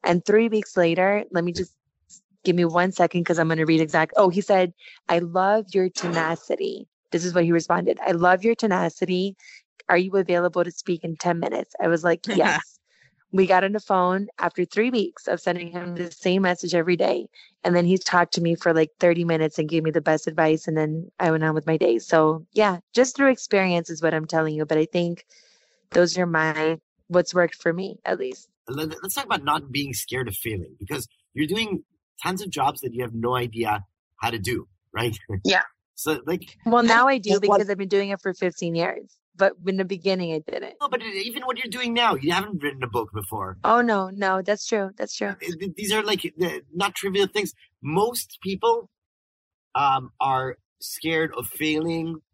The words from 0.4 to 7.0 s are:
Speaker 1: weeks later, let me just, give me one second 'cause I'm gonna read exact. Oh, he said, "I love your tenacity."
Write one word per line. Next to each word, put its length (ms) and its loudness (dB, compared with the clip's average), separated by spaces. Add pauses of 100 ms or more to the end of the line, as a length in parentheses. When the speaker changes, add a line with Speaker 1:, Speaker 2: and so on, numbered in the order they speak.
Speaker 1:
weeks 280 -2
later, 540 2
let 140 -2
me 80 -2
just, 220 -8 (680)
give 120 2
me 80 4
one 280 2
second 320 2
'cause 140 0
I'm 100 2
gonna 180 2
read 140 4
exact. 360 2
Oh, 120 6
he 120 0
said, 320 2 (360)
"I 100 2
love 540 0
your 160 2
tenacity." 960 -4 (240)